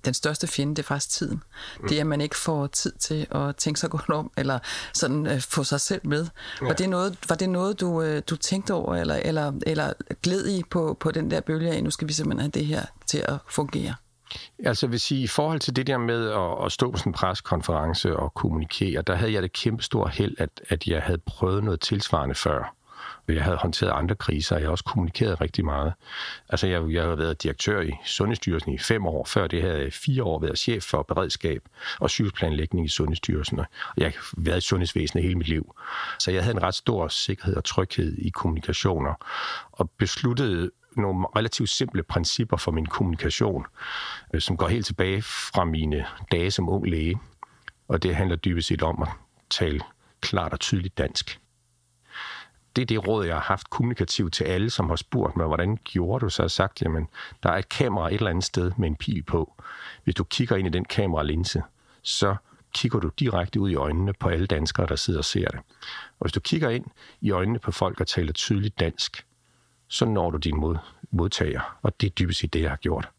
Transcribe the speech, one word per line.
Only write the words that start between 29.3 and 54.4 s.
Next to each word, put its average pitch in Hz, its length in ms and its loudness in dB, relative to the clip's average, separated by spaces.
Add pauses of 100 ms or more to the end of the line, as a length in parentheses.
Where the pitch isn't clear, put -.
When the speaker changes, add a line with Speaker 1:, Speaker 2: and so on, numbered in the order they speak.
Speaker 2:
det 85 140 2
havde 85 180 2
jeg 67 140 -2
fire 131 300 0
år 80 160 0
været 76 180 0
chef 110 260 0
for 71 200 0
beredskab 82 580 -2 (380)
og 120 100 2
sygehusplanlægning 82 760 0
i 76 40 -2
Sundhedsstyrelsen. 78 720 0
Og - 80 -2 (300)
jeg 76 140 2
har - 260 -12
været 85 200 2
i 87 40 0
sundhedsvæsenet 87 640 2
hele 92 120 2
mit 82 120 0
liv. 82 280 -2 (440)
Så 92 120 0
jeg 90 120 2
havde 110 120 2
en 87 80 2
ret 92 120 2
stor 95 320 0
sikkerhed - 480 0
og - 80 0
tryghed - 540 0
i - 120 0
kommunikationer, 78 840 0 (580)
og - 180 0
besluttede 107 840 0 (260)
nogle 95 380 0
relativt 110 340 0
simple - 340 0
principper - 540 0
for - 140 0
min 80 140 0
kommunikation, 87 800 0 (680)
øh, 80 80 0
som 82 160 0
går 90 100 2
helt 107 180 0
tilbage 95 360 0
fra - 420 -2
mine 78 420 0 (260)
dage 90 200 2
som 87 180 0
ung 95 180 0
læge. 85 320 0 (680)
Og 82 160 2
det 90 120 2
handler 87 200 2
dybest 85 320 0
set - 140 2
om 80 200 0
at - 80 0 (400)
tale 76 320 0 (400)
klart 87 320 0
og 69 60 -6
tydeligt 92 380 0
dansk. - 400 -2 (1400)
Det 123 60 4
er 123 40 2
det 110 220 2
råd, 107 180 4
jeg 82 100 0
har 76 60 0
haft - 280 0
kommunikativt 104 640 0
til - 100 0